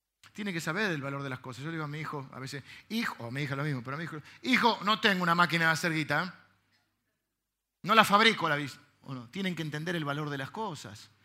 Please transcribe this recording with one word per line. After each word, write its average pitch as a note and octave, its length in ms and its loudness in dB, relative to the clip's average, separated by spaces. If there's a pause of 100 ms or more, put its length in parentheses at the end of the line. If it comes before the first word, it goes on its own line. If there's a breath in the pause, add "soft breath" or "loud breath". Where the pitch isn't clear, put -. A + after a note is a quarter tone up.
(320)
Tiene G#3 200 -6
que E3 80 -4
saber F#3 300 -2
el D3+ 120 -2
valor C#3 200 -6
de C#3 80 -6
las B2+ 80 -6
cosas. B2+ 240 -12
Yo D#3 80 -8
le E3 60 -6
digo D#3 80 -6
a D3 40 -6
mi D3 100 -8
hijo, D3 340 -8
a B2+ 60 -14
veces, C3 240 -10 (260 loud breath)
"Hijo", A3+ 300 -4
o A#2 100 -10
a - 20 -8
mi C3+ 120 -4
hija C#3 140 -4
lo C#3 60 -2
mismo, C#3+ 200 -2
pero C3+ 140 -8
a - 20 -6
mi E3+ 60 -8
hijo, D3+ 120 -10 (260 loud breath)
"Hijo, A3+ 420 4
no G#3 160 2
tengo G3 220 4
una E3+ 120 4
máquina E3+ 320 4
de E3 60 6
hacer D#3+ 200 0
guita, D3+ 320 0
¿eh? F3+ 80 -8 (1500)
No F#3+ 120 2
la A3 100 10
fabrico, G3+ 440 6
la D3 80 2
bis-". C#3+ 220 -6 (240)
¿O C#3 120 -10
no? A#2 140 -12
Tienen F#3 260 -4
que D#3 80 -6
entender D#3 340 -4
el D#3+ 80 -2
valor D3 260 -2
de C#3+ 80 -4
las C3+ 120 -6
cosas. D3+ 600 -10 (140 soft breath)